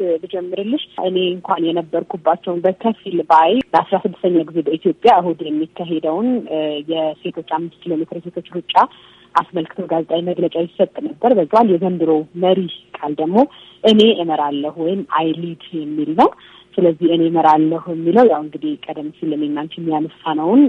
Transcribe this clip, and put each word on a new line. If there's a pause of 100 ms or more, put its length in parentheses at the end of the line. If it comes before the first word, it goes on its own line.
(180)
ብጀምርልሽ፣ (200)
እኔ (120)
እንኳን
የነበርኩባቸውን
በከፊል
ባይ (140)
ለአስራ
ስድስተኛ
ጊዜ
በኢትዮጵያ
እሁድ
የሚካሄደውን (600)
የሴቶች
አምስት
ኪሎ
ሜትር
የሴቶች
ሩጫ (600)
አስመልክቶ
ጋዜጣዊ
መግለጫ
ይሰጥ (100)
ነበር።
በዛል
የዘንድሮ (260)
መሪ (340)
ቃል
ደግሞ (480)
እኔ (180)
እመራለሁ
ወይም (120)
አይ
ሊድ
የሚል
ነው። (420)
ስለዚህ
እኔ
እመራለሁ
የሚለው
ያው
እንግዲህ
ቀደም
ሲል
እኔና
አንቺ
የሚያነሳነውን